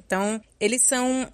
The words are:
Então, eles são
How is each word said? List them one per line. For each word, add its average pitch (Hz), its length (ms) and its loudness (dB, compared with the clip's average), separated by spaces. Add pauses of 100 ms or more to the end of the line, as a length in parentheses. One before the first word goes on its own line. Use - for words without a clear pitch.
Então, 208 360 -2 (200)
eles 226 260 2
são 254 480 0